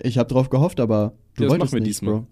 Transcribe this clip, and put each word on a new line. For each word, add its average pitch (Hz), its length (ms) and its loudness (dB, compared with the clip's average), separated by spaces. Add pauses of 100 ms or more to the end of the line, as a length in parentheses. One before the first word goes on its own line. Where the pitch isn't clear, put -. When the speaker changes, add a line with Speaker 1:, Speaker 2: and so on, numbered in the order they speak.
Speaker 1:
Ich 123 160 -2
hab 120 120 2
drauf 131 200 2
gehofft, 139 300 0
aber 107 340 0 (220)
du 127 80 0
Speaker 2:
Ja, 139 40 4
das 135 40 4
Speaker 1:
wolltest 170 80 2
Speaker 2:
machen 131 140 -2
wir 117 80 0
Speaker 1:
nicht, 110 80 -2
Speaker 2:
diesmal. 104 260 -4
Speaker 1:
Bro. 113 160 -6